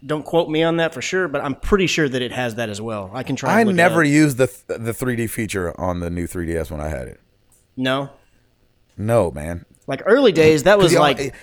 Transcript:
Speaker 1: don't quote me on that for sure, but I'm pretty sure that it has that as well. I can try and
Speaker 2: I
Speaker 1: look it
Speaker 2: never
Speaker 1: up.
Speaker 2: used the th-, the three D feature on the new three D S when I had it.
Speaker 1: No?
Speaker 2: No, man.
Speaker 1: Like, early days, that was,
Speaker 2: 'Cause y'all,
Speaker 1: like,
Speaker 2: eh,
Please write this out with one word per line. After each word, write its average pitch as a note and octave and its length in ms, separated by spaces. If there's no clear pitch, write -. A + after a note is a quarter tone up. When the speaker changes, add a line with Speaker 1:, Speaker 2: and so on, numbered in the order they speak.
Speaker 1:
don't C#3+ 200
quote E3+ 260
me D#3 120
on E3 160
that D#3+ 160
for C3 80
sure, F#3 260
but C#3 140
I'm C#3 120
pretty G3 320
sure D3+ 220
that C3 140
it A#2+ 100
has B2 240
that A2+ 120
as G2+ 140
well. G#2 320
I B2+ 80
can C3+ 140
try C3 160
and G3+ 80
Speaker 2:
I - 40
Speaker 1:
look G3+ 80
it F3+ 40
Speaker 2:
never E3+ 260
Speaker 1:
up. D3+ 60
Speaker 2:
used C#3+ 300
the C3 80
th-, - 340
the A2+ 140
three B2+ 220
D A#2 100
feature G2 540
on F2+ 200
the E2+ 100
new F2 160
three F2 200
D E2 100
S D#2 140
when D2+ 100
I D2+ 80
had C2 200
it. - 120
Speaker 1:
No? C3 340
Speaker 2:
No, G#2 340
man. D#2 340
Speaker 1:
Like, C3+ 200
early A3 260
days, D#3 320
that G3+ 140
was, F#3+ 80
Speaker 2:
'Cause E3 80
y'all, D#3+ 80
Speaker 1:
like, C#3+ 180
Speaker 2:
eh, C#3 100